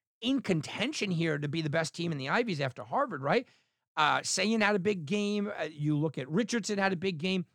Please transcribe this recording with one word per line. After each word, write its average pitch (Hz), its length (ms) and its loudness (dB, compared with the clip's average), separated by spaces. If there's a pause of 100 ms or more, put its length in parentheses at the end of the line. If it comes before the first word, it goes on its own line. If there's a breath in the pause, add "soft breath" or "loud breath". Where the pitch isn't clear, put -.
(200)
in 247 200 2
contention 196 720 -2
here 160 260 0
to 147 80 -2
be 156 160 -2
the 151 80 -2
best 160 240 0
team 170 160 -2
in 147 80 -4
the 135 100 -4
Ivies 190 320 0
after 131 220 -4
Harvard, 170 400 -2
right? 175 240 2 (500 soft breath)
Uh, 143 280 4
Sayin 214 380 2
had 208 120 4
a 196 60 2
big 175 260 0
game. 208 500 0
Uh, 160 140 -4
you 151 260 0
look 151 220 0
at 143 100 -6
Richardson 208 500 0
had 196 140 4
a 185 40 0
big 175 220 -2
game, 185 360 0